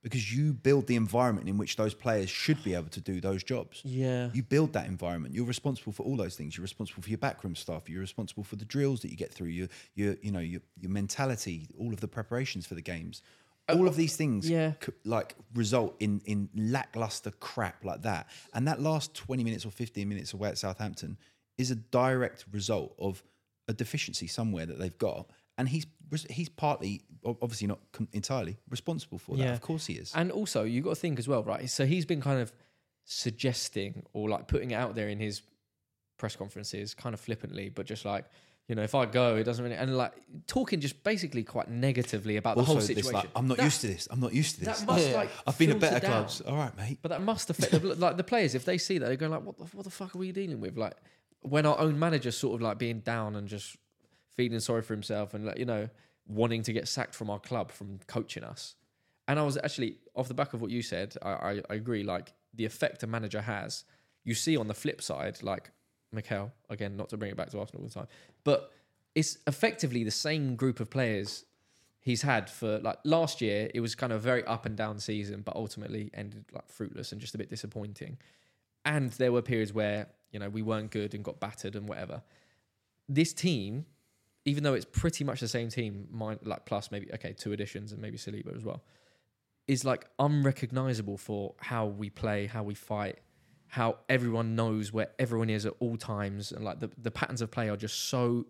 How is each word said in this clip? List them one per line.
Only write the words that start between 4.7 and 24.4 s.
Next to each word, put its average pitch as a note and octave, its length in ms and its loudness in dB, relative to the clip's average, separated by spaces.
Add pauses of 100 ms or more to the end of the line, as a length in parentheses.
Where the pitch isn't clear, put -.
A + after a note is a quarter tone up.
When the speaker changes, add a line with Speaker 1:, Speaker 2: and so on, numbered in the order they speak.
Speaker 1:
that E2 120 0
environment. E2+ 480 -4
You're A#2 120 0
responsible B2 480 -2
for - 100 -6
all C#3 140 0
those F2+ 180 -2
things. D2+ 220 -8
You're - 60 -8
responsible - 400 -8
for F#2 60 -10
your A2 100 0
backroom G2 360 -2
staff. - 340 -8
You're F2 120 -6
responsible G2+ 420 -6
for G#2+ 140 -8
the G#2 80 -10
drills C#3 360 0
that - 100 -8
you E2+ 60 -12
get - 160 -6
through, F2 140 -6
your, F2 200 -4 (280)
your, G2+ 260 2
you G#2 100 -2
know, F#2+ 80 0
your, E2+ 220 -4 (180)
your F#2 120 -4
mentality, G2+ 760 -2 (100)
all A#2 160 -4
of G2 80 -6
the A2 80 -4
preparations A#2 560 -4
for F2+ 100 -8
the E2 60 -10
games. E2+ 400 -8 (480)
Speaker 2:
Uh, E3 80 6
Speaker 1:
All F3+ 100 8
of D3+ 80 4
these D#3+ 220 2
things C#3 320 2
Speaker 2:
yeah. D#3+ 240 4 (120)
Speaker 1:
c-, - 60 -4 (140)
like, A2 300 0 (200)
result A2+ 460 2
in, G#2 240 2
in G2+ 280 0
lackluster A2 800 -2
crap - 540 -4
like F2+ 160 -4
that. G2 260 -2 (260)
And B2 140 2
that D#3 140 0
last D#3 320 2
twenty B2+ 320 -2
minutes A2+ 200 -2
or A2 60 -4
fifteen G2+ 380 -4
minutes G2+ 240 -4
away G2+ 160 0
at - 80 -4
Southampton G2 600 -4 (400)
is B2+ 140 0
a B2+ 40 0
direct B2+ 760 2
result G2 480 -2
of F#2+ 240 -2 (460)
a A2+ 40 0
deficiency - 540 -4
somewhere G2+ 380 -2